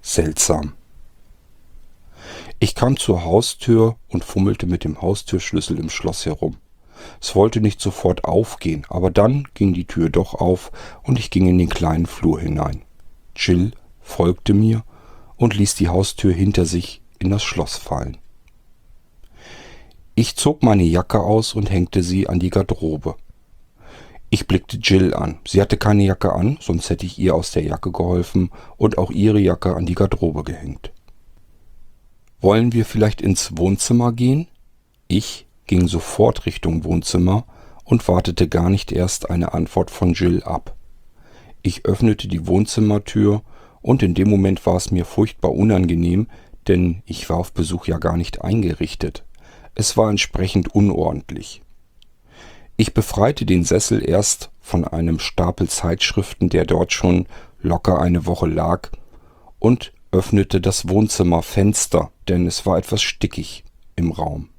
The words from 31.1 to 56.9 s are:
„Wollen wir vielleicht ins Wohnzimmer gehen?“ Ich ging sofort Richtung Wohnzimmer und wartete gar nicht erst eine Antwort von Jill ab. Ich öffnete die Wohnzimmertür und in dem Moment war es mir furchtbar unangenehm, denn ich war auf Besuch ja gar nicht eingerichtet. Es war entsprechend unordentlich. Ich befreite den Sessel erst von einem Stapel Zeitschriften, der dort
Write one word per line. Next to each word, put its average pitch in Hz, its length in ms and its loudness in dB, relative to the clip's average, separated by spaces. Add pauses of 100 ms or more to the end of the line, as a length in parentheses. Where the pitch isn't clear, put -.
„Wollen 113 320 4
wir 113 120 2
vielleicht 107 360 0
ins 92 360 0
Wohnzimmer 107 560 2
gehen?“ 127 360 0 (580)
Ich - 400 -4 (220)
ging 90 180 4
sofort 90 600 0
Richtung 82 360 -4
Wohnzimmer 90 600 0 (400)
und - 240 0
wartete 90 400 2
gar 85 220 2
nicht 98 200 0
erst - 400 -2
eine 87 240 -2
Antwort 82 380 -2
von 87 220 2
Jill 87 280 2
ab. - 320 -8 (880)
Ich - 220 -6
öffnete 110 420 2
die 85 220 -4
Wohnzimmertür 104 920 2 (380)
und 131 220 2
in 90 120 2
dem 92 140 2
Moment 95 380 2
war 90 100 2
es - 140 -4
mir 90 140 0
furchtbar - 480 0
unangenehm, 92 760 2 (380)
denn 90 400 2
ich - 240 -10
war 165 80 0
auf 175 140 -6
Besuch 85 340 -4
ja 82 120 -2
gar 82 180 0
nicht - 260 -2
eingerichtet. - 840 -4 (500)
Es - 220 -2
war 110 140 4
entsprechend - 640 -2
unordentlich. 82 880 0 (1120)
Ich - 160 0
befreite - 540 0
den 90 180 2
Sessel - 440 0
erst - 420 0 (100)
von 87 240 -2
einem 82 340 -2
Stapel - 500 -2
Zeitschriften, - 800 -2
der 82 180 0
dort 87 260 0